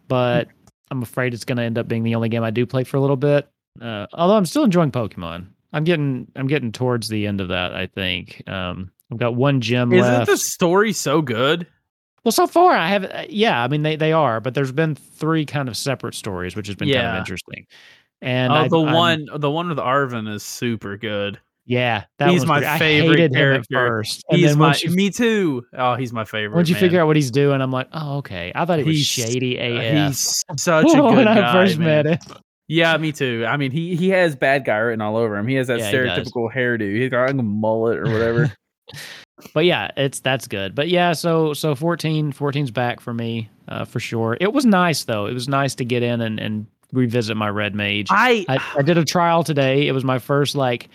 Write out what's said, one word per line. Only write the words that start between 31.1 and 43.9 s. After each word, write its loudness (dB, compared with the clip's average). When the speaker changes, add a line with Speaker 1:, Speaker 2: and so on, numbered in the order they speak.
Speaker 2:
good 6
Speaker 1:
I 4
Speaker 2:
guy, 2
Speaker 1:
first 4
Speaker 2:
man. 2
Speaker 1:
met 0
him. -20
Speaker 2:
Yeah, 4
me -2
too. -2
I 0
mean, -2
he, -4
he 0
has 2
bad 0
guy 0
written 0
all -2
over 0
him. -4
He 0
has 0
that 0
Speaker 1:
Yeah, -2
he 2
does. -2
Speaker 2:
stereotypical -2
hairdo. 0
He's -2
got, 2
like, 0
a -2
mullet 0
or -4
whatever. 2
Speaker 1:
<laughs> -20
But 2
yeah, 2
it's, -2
that's -2
good. -6
But -2
yeah, 2
so, 0
so -2
fourteen, -2
fourteen's -4
back -2
for -10
me, -6
uh, -8
for -8